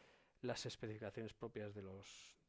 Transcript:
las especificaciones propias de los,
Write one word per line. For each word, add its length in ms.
las 260
especificaciones 640
propias 400
de 80
los, 560